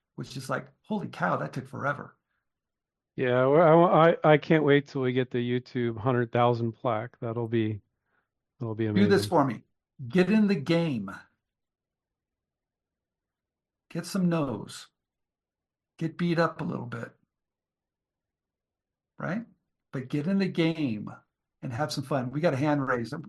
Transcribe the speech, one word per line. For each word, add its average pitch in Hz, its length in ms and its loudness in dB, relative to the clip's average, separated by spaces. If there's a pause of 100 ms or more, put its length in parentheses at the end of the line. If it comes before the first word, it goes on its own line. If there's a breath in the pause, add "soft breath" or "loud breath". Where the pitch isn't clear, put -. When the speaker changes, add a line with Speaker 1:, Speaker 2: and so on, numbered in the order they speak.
(160)
Speaker 1:
which 135 220 -14
is 135 120 -12
like, 131 200 -8 (180)
holy 208 200 -6
cow, 170 280 -4
that 147 160 -6
took 123 160 -10
forever. 123 480 -8 (1000)
Speaker 2:
Yeah, 127 320 2
well, 160 380 8
I, 175 380 6
I, 156 100 6
I 151 40 8
can't 156 260 2
wait 143 240 4
till 139 140 -6
we 127 100 0
get 123 180 -2
the 123 100 -4
YouTube 120 580 -4
hundred 120 340 0
thousand 120 400 2
plaque. 113 480 -4
That'll 117 300 -6
be, 110 320 -2 (800)
that'll 113 160 -8
be 110 120 -2
Speaker 1:
Do 107 60 -2
this 101 160 4
Speaker 2:
amazing. 170 200 2
Speaker 1:
for 156 160 2
me. 113 160 -6 (460)
Get 180 220 2
in 214 180 4
the 196 80 2
game. 147 560 -2 (2750)
Get 170 160 -8
some 180 240 -2
no's. 139 580 -4 (1120)
Get 160 200 -6
beat 170 220 0
up 165 220 0
a - 20 -6
little - 220 -8
bit. 120 260 -12 (2000)
Right? 175 240 -6 (500)
But 131 160 -10
get 147 200 -4
in 196 100 0
the 196 100 2
game 151 640 -2 (500)
and 135 120 -8
have 147 180 -4
some 147 140 -6
fun. 127 260 -2
We 139 80 -8
got 160 140 2
a 131 40 -2
hand 143 300 0
raised. 120 260 -4 (160)